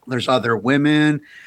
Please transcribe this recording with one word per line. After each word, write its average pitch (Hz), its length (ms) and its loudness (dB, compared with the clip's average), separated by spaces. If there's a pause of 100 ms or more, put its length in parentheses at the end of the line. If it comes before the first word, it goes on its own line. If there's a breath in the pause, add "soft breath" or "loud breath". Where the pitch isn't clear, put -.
there's 123 220 -4
other 120 280 0
women. 147 640 0 (260 loud breath)